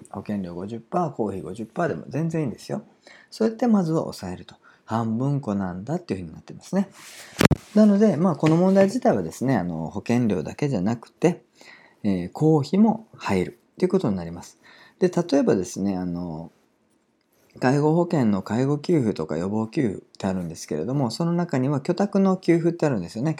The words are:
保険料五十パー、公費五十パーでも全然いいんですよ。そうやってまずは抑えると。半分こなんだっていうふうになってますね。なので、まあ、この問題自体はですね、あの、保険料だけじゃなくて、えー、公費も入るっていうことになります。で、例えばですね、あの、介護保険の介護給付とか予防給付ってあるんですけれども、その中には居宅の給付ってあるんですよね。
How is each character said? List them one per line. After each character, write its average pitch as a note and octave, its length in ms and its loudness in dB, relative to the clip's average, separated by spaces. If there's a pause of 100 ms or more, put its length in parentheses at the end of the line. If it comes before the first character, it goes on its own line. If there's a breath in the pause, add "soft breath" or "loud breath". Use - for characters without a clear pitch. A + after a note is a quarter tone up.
保 G2 120 -10
険 G#2 200 -6
料 F2 140 -8
五 F2+ 120 -8
十 A2+ 140 -10
パ F3 280 -2
ー、 - 40 -8
公 G#2+ 160 -4
費 F#2+ 140 -8
五 D2+ 100 -10
十 G#2+ 140 -10
パ - 160 -6
ー D#3+ 60 0
で F2+ 60 -4
も D#2+ 140 -10
全 D#3+ 220 -2
然 D#3+ 120 -2
い - 20 -2
い - 20 -2
ん G#2+ 40 -4
で - 80 -12
す - 140 -12
よ。 G#3+ 100 -6 (480 loud breath)
そ - 140 -2
う A3+ 40 2
や A3 40 0
っ A3+ 60 -12
て B3+ 80 0
ま G3+ 180 4
ず D#3+ 80 -2
は D#3+ 80 2
抑 - 320 -8
え F#2 40 -10
る F#2 100 -18
と。 - 80 -20 (320 soft breath)
半 A2+ 300 -2
分 C#3 240 0
こ G#2 140 -4
な F#2+ 180 -2
ん F#2 100 -10
だ C3+ 120 -6
っ F3 60 -4
て - 120 -8
い A2+ 60 -4
う - 20 -10
ふ - 40 -10
う - 20 -12
に D#2+ 80 -16
な E2 60 -18
っ - 20 -20
て - 100 -20
ま - 100 -18
す - 120 -8
ね。 F#3+ 160 0 (840 loud breath)
な G#3+ 120 8
の G3+ 120 6
で、 G3+ 200 4
ま F3+ 140 2
あ、 C#3 40 0
こ D#3 140 2
の D#3+ 60 6
問 F#3+ 180 4
題 G3 100 8
自 G3 160 0
体 F#3+ 160 4
は F#2 60 0
で D#2+ 100 -6
す A#2+ 140 -4
ね、 C3 100 2
あ F2 80 0
の、 D#2+ 240 -4
保 - 180 -10
険 A#2+ 200 2
料 F2 160 0
だ - 120 -8
け D3 140 -2
じ C3 80 0
ゃ F2 60 0
な A2 160 0
く - 120 -20
て、 - 320 0 (600 loud breath)
え F#2 240 -2
ー、 - 60 -10
公 D#3 280 4
費 F#3+ 180 0
も G#3+ 280 4 (100)
入 F#2 300 0
る - 120 -14 (140)
っ - 60 -20
て F#3 80 2
い - 20 -2
う - 20 -2
こ F#3+ 80 2
と A2+ 120 0
に F#2+ 60 -2
な F2 60 -6
り E2+ 80 -10
ま E2+ 120 -12
す。 - 160 -20 (400 loud breath)
で、 F3+ 100 2
例 F3+ 300 0
え C#4 40 4
ば D#3 140 4
で F2+ 80 0
す - 160 -10
ね、 G2 160 -2
あ F2+ 80 -4
の、 E2+ 480 -8 (1080)
介 C3 180 4
護 D#3 160 4
保 E3+ 100 4
険 D3+ 220 2
の G2 160 2
介 B2 240 0
護 D3 100 0
給 D3+ 240 2
付 G#2+ 140 0
と D#2+ 120 -4
か D#2 120 -4
予 F2+ 100 -4
防 A2 200 -2
給 C3 200 -2
付 F2+ 60 -4
っ - 60 -12 (180)
て - 80 -6
あ F#2+ 80 0
る F#2 80 -4
ん E2 80 -8
で - 60 -12
す - 100 -14
け - 80 -6
れ D2+ 100 -4
ど A#2+ 80 -4
も、 C3+ 180 0
そ E3+ 140 -4
の E3+ 80 0
中 F3 240 -2
に B2+ 140 0
は D3 100 -2
居 E3+ 140 -2
宅 G3+ 260 0
の F#3+ 160 4
給 E3+ 220 2
付 E3 120 0
っ - 40 -6
て E3+ 100 -2
あ D3 60 2
る A2+ 80 -2
ん - 20 -4
で E2 80 -8
す F#2+ 80 -12
よ A#2 80 -4
ね。 D#3 160 -2